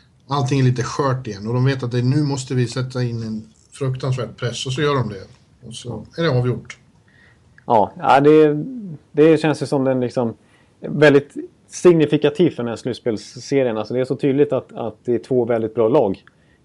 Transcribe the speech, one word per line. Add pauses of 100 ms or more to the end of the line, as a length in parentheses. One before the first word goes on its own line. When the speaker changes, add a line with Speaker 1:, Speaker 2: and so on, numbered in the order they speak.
(280)
Speaker 1:
allting
är
lite
skört
igen,
och
de
vet
att
det,
nu
måste
vi
sätta
in
en (240)
fruktansvärd
press,
och
så
gör
de
det, (440)
och
så (120)
Speaker 2:
Ja.
Speaker 1:
är
det
avgjort. (880)
Speaker 2:
Ja,
ja,
det, (480)
det
känns
ju
som
den,
liksom, (460)
väldigt (340)
signifikativ
för
den
här
slutspelsserien.
Alltså,
det
är
så
tydligt
att,
att
det
är
två
väldigt
bra
lag. (400)